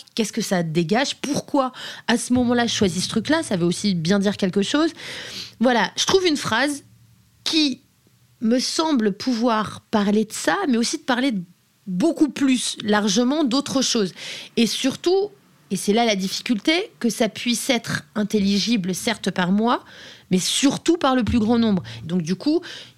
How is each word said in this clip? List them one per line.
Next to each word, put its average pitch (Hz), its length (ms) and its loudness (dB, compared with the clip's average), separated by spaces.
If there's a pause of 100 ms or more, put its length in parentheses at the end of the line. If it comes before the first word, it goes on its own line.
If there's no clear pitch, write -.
(140)
qu'est-ce 220 180 -2
que 226 80 -4
ça 185 220 0
dégage, 175 540 0
pourquoi 262 560 -2 (360)
à 233 80 4
ce 240 160 -4
moment-là 240 340 2
je - 80 -2
choisis 180 300 0
ce - 60 -4
truc-là, 294 320 0
ça 208 140 -4
veut 170 100 2
aussi 185 280 0
bien 175 240 2
dire 196 200 0
quelque 196 240 0
chose. 311 280 0 (720)
Voilà, 233 360 2
je - 100 -2
trouve 370 200 4
une 302 120 2
phrase 277 440 -2 (640)
qui 294 360 0 (600)
me 233 180 2
semble 262 540 0
pouvoir 226 760 -2
parler 208 340 2
de - 80 -10
ça, - 240 -2 (120)
mais 233 100 2
aussi 240 180 -2
de 302 60 -12
parler 254 300 0
de 185 100 -4 (440)
beaucoup 254 420 2
plus 262 540 0
largement 220 600 2
d'autres 262 380 0
choses. 208 320 0 (420)
Et 233 100 4
surtout, 370 640 0 (420)
et 190 40 0
c'est 202 160 0
là 233 120 4
la 214 120 2
difficulté, 247 840 -2
que 233 120 0
ça 220 180 0
puisse - 420 -2
être - 320 -2 (120)
intelligible, 196 800 0
certes 208 360 -4
par 180 220 0
moi, 233 320 2 (460)
mais 180 80 4
surtout 277 580 2
par 269 180 2
le 247 100 2
plus 214 140 2
grand 226 200 4
nombre. 208 240 2 (220)
Donc 170 180 -2
du 170 120 -2
coup, 302 260 0 (380)